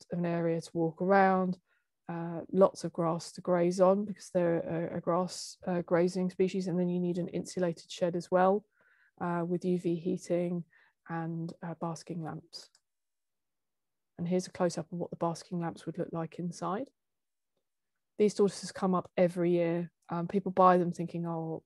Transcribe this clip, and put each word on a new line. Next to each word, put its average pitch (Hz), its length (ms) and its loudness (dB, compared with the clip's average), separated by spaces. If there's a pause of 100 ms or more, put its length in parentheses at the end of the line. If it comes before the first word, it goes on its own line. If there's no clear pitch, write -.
(100)
of 175 80 -6
an 175 80 0
area 165 340 0
to - 120 -14
walk 165 300 -2
around, 185 560 4 (500)
uh, 170 320 -6 (100)
lots - 340 4
of 170 80 -4
grass 165 400 -2
to - 100 -16
graze 180 380 2
on 196 260 6
because - 240 -12
they're 170 300 2
a, 170 360 -4
a 175 40 -4
grass, 175 640 -2
uh, 175 160 -2
grazing 180 480 2
species, 190 380 0
and 175 100 0
then 180 100 2
you 175 100 -2
need 175 200 -2
an 175 100 -4
insulated 175 640 -4
shed 175 260 -2
as 170 140 -6
well, 190 340 4 (560)
uh, 175 260 -2
with 175 180 -2
U 180 140 2
V 175 160 0
heating 175 720 -2 (440)
and, 165 440 -6 (100)
uh, 170 120 -8
basking 170 480 -8
lamps. - 480 -14 (1500)
And 170 100 -6
here's 180 200 0
a - 60 -16
close-up 175 380 -2
of 175 80 -8
what 175 120 -6
the - 60 -12
basking 170 440 -4
lamps 170 260 -8
would 165 120 -10
look - 140 -6
like 165 260 -6
inside. 175 520 -6 (1300)
These 214 160 4
tortoises 190 380 0
come 185 220 0
up - 220 -2
every 175 360 4
year. 170 400 0 (160)
Um, 175 180 -4
people 190 240 -2
buy 185 280 8
them 175 140 0
thinking, 170 340 -6
"Oh, 160 400 -6